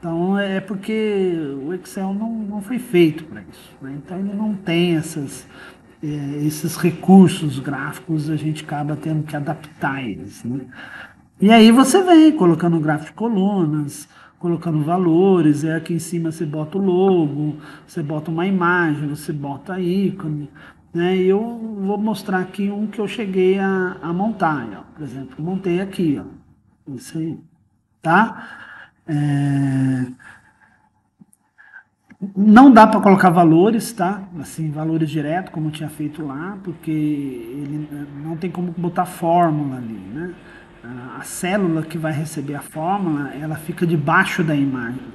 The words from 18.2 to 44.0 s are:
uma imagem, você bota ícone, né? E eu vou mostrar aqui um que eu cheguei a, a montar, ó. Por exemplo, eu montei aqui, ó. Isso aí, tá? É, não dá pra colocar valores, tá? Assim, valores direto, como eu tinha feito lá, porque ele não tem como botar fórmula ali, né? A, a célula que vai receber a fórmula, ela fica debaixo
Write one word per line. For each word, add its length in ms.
uma 160
imagem, 640
você 240
bota 460
ícone, 720
né? 240
E 120
eu 120
vou 160
mostrar 440
aqui 320
um 160
que 120
eu 60
cheguei 540
a, 420
a 100
montar, 540
ó. 60
Por 80
exemplo, 340
eu 60
montei 360
aqui, 400
ó. 220
Isso 200
aí, 220
tá? 560
É, 1000
não 360
dá 160
pra 120
colocar 300
valores, 600
tá? 300
Assim, 280
valores 400
direto, 440
como 160
eu 40
tinha 160
feito 380
lá, 380
porque 260
ele 960
não 160
tem 140
como 260
botar 280
fórmula 720
ali, 180
né? 220
A, 360
a 40
célula 600
que 140
vai 160
receber 440
a 40
fórmula, 720
ela 240
fica 320
debaixo 560